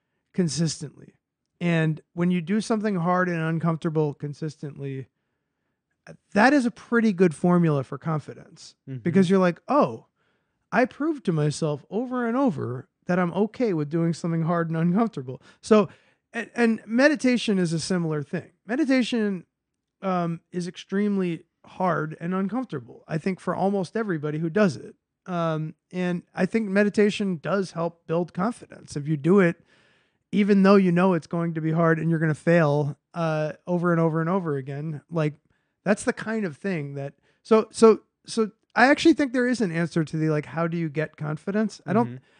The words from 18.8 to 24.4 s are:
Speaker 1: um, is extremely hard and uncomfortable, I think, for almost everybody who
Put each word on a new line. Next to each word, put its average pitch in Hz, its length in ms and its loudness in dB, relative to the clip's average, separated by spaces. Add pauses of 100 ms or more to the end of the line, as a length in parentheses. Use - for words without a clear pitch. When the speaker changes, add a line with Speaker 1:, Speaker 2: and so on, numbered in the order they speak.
Speaker 1:
um, 175 400 -2 (100)
is 175 160 -6
extremely 190 760 -4 (220)
hard 156 560 -4
and 175 140 -6
uncomfortable, 190 720 -8
I 156 100 -4
think, 185 220 -6
for 180 160 -6
almost 190 420 -2
everybody 156 400 -4
who 165 120 -4